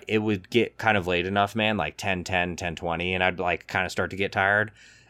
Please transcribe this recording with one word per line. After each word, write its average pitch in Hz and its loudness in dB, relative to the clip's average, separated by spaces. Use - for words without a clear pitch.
it 107 2
would 107 -2
get - 2
kind 110 4
of 90 0
late 87 2
enough, 101 0
man, 107 2
like, 76 -4
ten 92 -2
ten, 90 -2
ten 85 -6
twenty, 87 -2
and 92 -2
I'd, 92 2
like, 87 -2
kinda 92 -2
start 87 -2
to 92 -8
get 98 -2
tired. 104 2